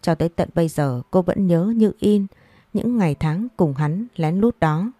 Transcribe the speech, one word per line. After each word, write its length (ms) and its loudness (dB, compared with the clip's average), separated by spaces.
Cho 140 0
tới 140 -2
tận 260 -4
bây 120 2
giờ 340 -2
cô 100 4
vẫn 260 0
nhớ 280 2
như 240 4
in 260 2
những 240 -2
ngày 180 0
tháng 320 -2
cùng 160 2
hắn 420 -2
lén 240 -2
lút 200 0
đó. 400 0